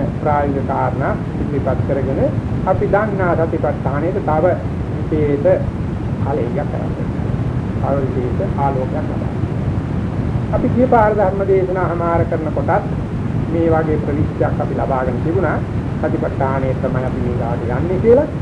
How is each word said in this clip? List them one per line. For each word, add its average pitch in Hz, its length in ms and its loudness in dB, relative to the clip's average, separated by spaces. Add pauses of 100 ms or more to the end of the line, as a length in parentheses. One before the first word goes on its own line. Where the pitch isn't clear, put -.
(160)
ප්‍රායෝගික 143 520 0
කාරණා 131 460 0 (240)
ඉදිරිපත් 135 460 0
කරගෙන 135 380 0 (400)
අපි 190 260 2
දන්නා 190 480 2
සතිපට්ඨානයට 160 840 0
තව 156 260 2 (560)
විශේෂ 151 600 2 (580)
කලෙයක් - 320 -2
කරන්න. - 400 -4 (840)
තව 135 220 0
විශේෂ 127 560 -2
ආලෝකයක් 135 440 0
ලබා. - 320 -2 (1200)
අපි 285 200 0
ගිය 247 180 4
පාර 214 260 4
ධර්ම 190 300 2
දේශනා 185 440 2
හමාර 170 380 0
කරන 156 260 -2
කොටත් 170 380 0 (580)
මේ 165 220 2
වගේ 156 280 2
ප්‍රවිෂ්ටයක් 147 600 0
අපි - 160 -2
ලබාගෙන 127 440 0
තිබුණා. 160 380 0 (400)
සතිපට්ඨානයේ 135 760 0
තමයි 127 300 -2
අපි 123 160 -2
මේ - 160 0
ගාට 117 260 -2 (100)
යන්නේ 165 260 0
කියලා. 262 280 6 (140)